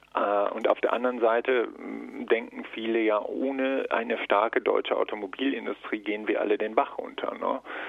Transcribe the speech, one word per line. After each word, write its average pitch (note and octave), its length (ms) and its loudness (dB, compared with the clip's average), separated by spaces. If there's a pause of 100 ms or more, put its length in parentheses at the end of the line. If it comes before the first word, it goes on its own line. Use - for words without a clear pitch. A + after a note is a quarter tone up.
(140)
äh, G2+ 360 2
und A2 160 -2
auf - 140 4
der - 120 4
anderen B2 280 0
Seite, A#2 480 4
mm, - 580 -10
denken A#2 380 0 (100)
viele A2+ 260 0
ja, G#2+ 220 4
ohne C3 680 -2
eine A#2 340 0
starke G#2+ 360 2
deutsche G#2 360 2
Automobilindustrie G#2+ 1040 -4
gehen G#2 260 -4
wir G#2 140 0
alle G#2+ 180 2
den G#2+ 160 -4
Bach - 240 0
runter, - 360 -6
ne? B2+ 260 -2 (280)